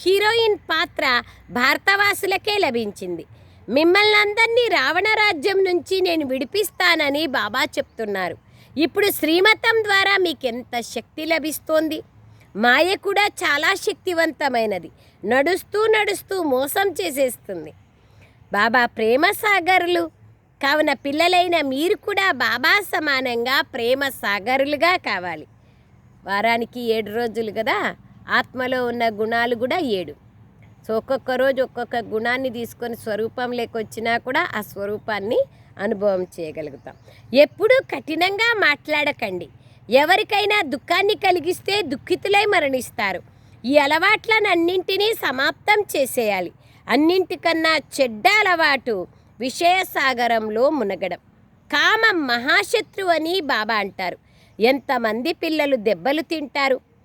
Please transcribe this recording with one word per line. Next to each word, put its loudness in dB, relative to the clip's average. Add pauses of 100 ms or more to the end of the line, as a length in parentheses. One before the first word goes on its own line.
హీరోయిన్ 2
పాత్ర -2 (280)
భారతవాసులకే 0
లభించింది. -4 (440)
"మిమ్మల్ని 4
అందరినీ 2
రావణ 0 (100)
రాజ్యం 0
నుంచి -2
నేను 0
విడిపిస్తానని 0
బాబా -2
చెప్తున్నారు. -6 (400)
ఇప్పుడు 0
శ్రీమతం 2
ద్వారా 2
మీకెంత -4
శక్తి -10
లభిస్తోంది." -2 (540)
మాయ 4
కూడా 0
చాలా 0
శక్తివంతమైనది. -2 (340)
నడుస్తూ 0
నడుస్తూ -2
మోసం 0
చేసేస్తుంది. -4 (800)
బాబా 4
ప్రేమ 2
సాగరులు 0 (520)
కావున 2
పిల్లలైన 2
మీరు 0
కూడా -2
బాబా 2
సమానంగా -2
ప్రేమ -2
సాగరులుగా 0
కావాలి. -6 (800)
వారానికి -2
ఏడు -2
రోజులు -4
కదా, -4 (340)
ఆత్మలో -2
ఉన్న -2
గుణాలు 0
కూడా -2
ఏడు. -4 (760)
So -4
ఒక్కొక్క -4
రోజు 2
ఒక్కొక్క -6
గుణాన్ని -2
తీసుకొని -8
స్వరూపం -6
లేకొచ్చినా -4
కూడా -2
ఆ -4
స్వరూపాన్ని -6 (400)
అనుభవం 0
చేయగలుగుతాం. -12 (400)
ఎప్పుడూ 4 (140)
కఠినంగా 0
మాట్లాడకండి. -2 (420)
ఎవరికైనా 4
దుఃఖాన్ని -2
కలిగిస్తే 0
దుఃఖితులై -2
మరణిస్తారు. -2 (420)
ఈ 2
అలవాట్లనన్నింటినీ 2
సమాప్తం 0 (120)
చేసేయాలి. -2 (360)
అన్నింటికన్నా 2
చెడ్డ 0
అలవాటు 2 (340)
విషయ 0
సాగరంలో 0
మునగడం. -4 (540)
కామం 4
మహాశత్రువు 0
అని 0
బాబా -2
అంటారు. -4 (420)
ఎంతమంది 0
పిల్లలు 0
దెబ్బలు 0
తింటారు. -2 (240)